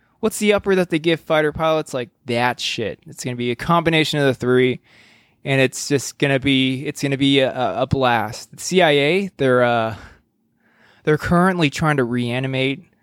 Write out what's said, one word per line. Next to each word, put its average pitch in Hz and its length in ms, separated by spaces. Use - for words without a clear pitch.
What's - 180
the 208 140
upper 202 220
that 180 140
they 165 100
give 160 200
fighter 156 320
pilots? 160 420
Like, 123 180
that 120 340
shit. - 440
It's - 200
gonna 127 100
be 120 160
a 117 60
combination 160 640
of 139 40
the 131 80
three, 127 460
and 139 160
it's 131 300
just - 280
gonna 139 220
be, 131 480
it's - 160
gonna 139 140
be 139 220
a, 131 140
a, 117 280
a 131 60
blast. 117 680
The - 60
C 180 200
I 160 100
A, 156 440
they're, 127 300
uh, 113 320
they're 151 140
currently 175 520
trying 151 280
to 135 60
reanimate 131 800